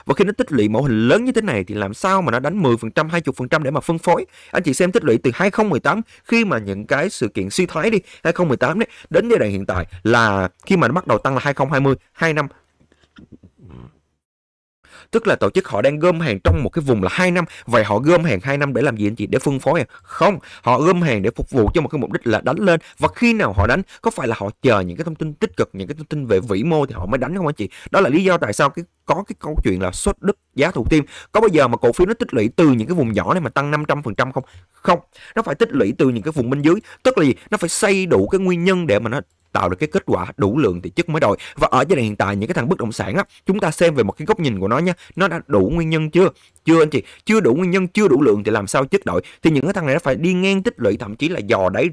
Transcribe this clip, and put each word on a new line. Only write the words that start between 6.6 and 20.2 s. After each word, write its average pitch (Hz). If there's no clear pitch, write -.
cái 143
sự -
kiện 98
suy 180
thoái 165
đi, 214
hai 160
không 175
mười 127
tám 156
đấy, 226
đến 226
giai 220
đoạn 107
hiện 95
tại 90
là 107
khi 190
mà 151
nó 123
bắt 185
đầu 117
tăng 135
là 127
hai 143
không 139
hai 143
mươi, 139
hai 165
năm. 147
Tức 226
là 165
tổ 101
chức 185
họ 104
đang 143
gom 165
hàng 123
trong 151
một -
cái 165
vùng 113
là 92
hai 185
năm. 175
Vậy 113
họ 104
gom 160
hàng 123
hai 135
năm 143
để 117
làm 127
gì 104
anh 107
chị? 104
Để 127
phân 139
phối 156
à? 131
Không, 175